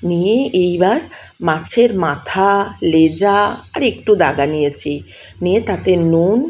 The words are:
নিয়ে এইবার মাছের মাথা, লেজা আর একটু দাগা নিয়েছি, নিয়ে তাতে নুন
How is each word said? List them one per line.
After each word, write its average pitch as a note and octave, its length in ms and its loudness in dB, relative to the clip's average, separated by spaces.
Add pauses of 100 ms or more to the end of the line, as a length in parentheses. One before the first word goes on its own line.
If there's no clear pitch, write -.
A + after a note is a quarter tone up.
নিয়ে F3 320 0 (180)
এইবার F3+ 460 2 (420)
মাছের F3 500 0 (140)
মাথা, F3+ 440 0 (320)
লেজা E3 560 2 (360)
আর - 80 -6 (100)
একটু - 240 -2
দাগা D3 300 0
নিয়েছি, D3 480 -4 (480)
নিয়ে F3+ 200 2
তাতে F#3+ 300 -2 (200)
নুন F3 280 2 (100)